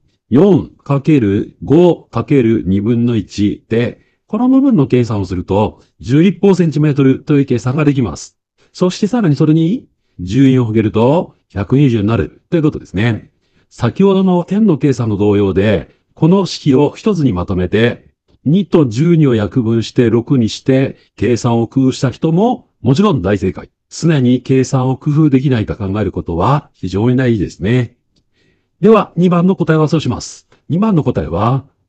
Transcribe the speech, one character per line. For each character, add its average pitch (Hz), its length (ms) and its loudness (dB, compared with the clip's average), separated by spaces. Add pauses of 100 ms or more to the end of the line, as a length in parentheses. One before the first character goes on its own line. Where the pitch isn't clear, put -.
(300)
四 147 400 2
か - 320 -6
け 151 180 2
る 104 440 -2
五 165 460 2
か 117 140 -4
け 143 180 2
る 113 240 0
二 95 140 0
分 117 260 0
の 120 120 0
一 101 500 -4
で、 113 340 -4 (260)
こ 208 100 -4
の 247 120 0
部 262 120 4
分 269 140 2
の 135 120 2
計 123 160 2
算 110 160 -4
を 98 60 -4
す 92 100 -8
る 90 80 -6
と、 95 400 -2 (160)
十 135 240 0
立 196 160 0
方 196 160 2
セ 175 100 0
ン 156 60 -2
チ 151 80 -2
メ 151 120 2
ー - 20 0
ト 139 100 0
ル 131 180 2
と 147 160 0
い 139 40 4
う 135 40 0
計 123 140 -2
算 127 160 -4
が 151 100 0
で 147 80 2
き 131 80 -2
ま 90 140 -4
す。 - 240 -20 (320)
そ 185 180 -2
し - 100 -8
て 214 80 -2
さ 240 140 -2
ら 185 80 0
に 143 60 2
そ 160 100 0
れ 151 80 4
に、 165 360 -2 (300)
十 113 300 2
四 127 120 2
を 113 60 -2
か 110 60 -6
け 110 80 2
る 107 100 0
と、 123 440 0 (140)
百 101 280 -2
二 143 120 4
十 113 120 0
に 101 60 0
な 117 100 0
る - 320 -6
と 170 80 -2
い 160 40 0
う - 20 -2
こ 151 80 0
と - 80 -8
で - 60 -20
す - 80 -20
ね。 107 380 -4 (380)
先 120 340 -2
ほ 196 100 4
ど 190 100 0
の 180 200 0
点 208 220 -2
の 165 120 2
計 139 160 0
算 113 160 -4
の 104 80 -2
同 104 200 2
様 98 160 0
で、 98 400 -2 (200)
こ - 140 0
の 190 180 2
式 - 300 -2
を 143 200 2
一 - 180 -2
つ 160 100 -4
に 123 100 0
ま 87 120 -4
と 95 100 -4
め 90 120 -2
て、 110 460 -2 (320)
二 180 200 0
と 165 200 2
十 143 300 0
二 156 120 4
を 123 80 2
約 104 280 -2
分 113 200 -2
し - 80 -14
て 120 180 0
六 120 280 0
に 113 120 0
し - 120 -14
て、 135 360 -2 (180)
計 110 220 -2
算 117 240 -2
を 113 60 -4
工 135 200 0
夫 127 40 0
し - 80 -6
た 131 120 -2
人 160 200 -4
も、 214 380 -2 (120)
も 131 140 0
ち 185 60 0
ろ 208 120 2
ん 117 80 -2
大 98 160 0
正 92 160 -4
解。 - 160 -16 (200)
常 156 300 0
に 123 220 2
計 131 220 0
算 127 260 -2
を 131 80 -4
工 - 140 -4
夫 151 180 2
で 131 120 2
き 139 100 0
な 120 80 0
い 104 80 -4
か - 80 -6
考 98 260 -6
え - 20 -2
る 95 80 -4
こ 87 120 -6
と 85 120 -6
は 117 380 -2
非 - 160 -10
常 104 220 0
に 123 40 0
大 123 200 0
事 107 40 -4
で 82 120 -6
す - 100 -18
ね。 117 360 -2 (840)
で 190 80 4
は、 214 260 2
二 175 140 2
番 170 160 0
の 185 100 2
答 165 160 -2
え 160 60 2
合 156 40 2
わ 151 60 2
せ 156 100 -2
を - 20 0
し 127 100 -6
ま 95 100 -4
す。 - 280 -18 (200)
二 151 120 -4
番 214 160 0
の 143 80 2
答 120 200 -2
え 80 40 -8
は、 107 380 -2 (240)